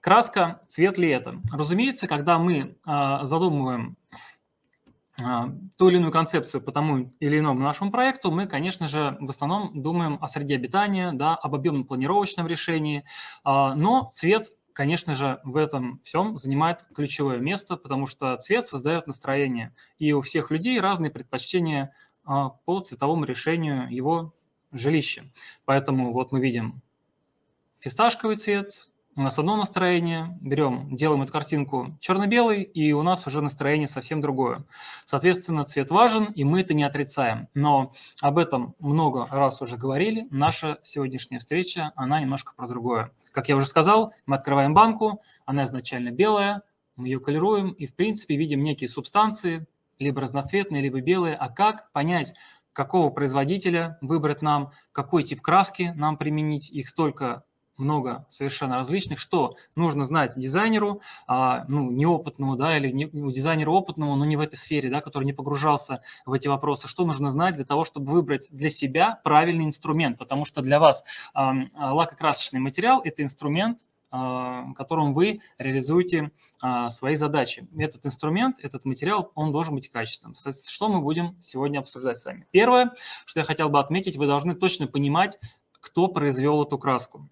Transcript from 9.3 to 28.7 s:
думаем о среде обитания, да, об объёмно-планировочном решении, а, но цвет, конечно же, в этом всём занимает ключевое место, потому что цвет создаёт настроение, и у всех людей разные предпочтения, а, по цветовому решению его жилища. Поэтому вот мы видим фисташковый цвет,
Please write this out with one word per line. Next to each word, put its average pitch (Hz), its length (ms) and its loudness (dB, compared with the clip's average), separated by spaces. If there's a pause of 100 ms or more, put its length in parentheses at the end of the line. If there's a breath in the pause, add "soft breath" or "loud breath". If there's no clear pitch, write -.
думаем 160 400 -2
о 143 60 -6
среде 143 280 -2
обитания, 185 580 0
да, 147 220 0
об 143 200 -6
объёмно-планировочном 151 920 0
решении, 156 580 -2 (400 loud breath)
а, 139 300 4
но 226 360 4
цвет, 214 400 2 (220)
конечно 151 420 0
же, 131 300 -2
в 131 100 -6
этом 139 480 -2
всём 202 320 -2
занимает 143 580 0
ключевое 139 440 -2
место, 175 400 -4
потому 139 300 -4
что 131 300 -4
цвет - 300 0
создаёт 151 400 -2
настроение, 135 640 -2 (280 soft breath)
и 151 140 2
у 143 80 4
всех 147 300 -4
людей 208 300 0
разные 175 300 0
предпочтения, 139 840 -4 (320 soft breath)
а, 139 240 0 (160)
по 185 160 -2
цветовому 151 440 -2
решению 139 640 -2
его 156 440 -2 (400)
жилища. 139 500 0 (420 loud breath)
Поэтому 135 460 2
вот 127 220 -2
мы 131 80 0
видим 120 400 -4 (1000)
фисташковый 214 580 0
цвет, 202 500 -4 (280)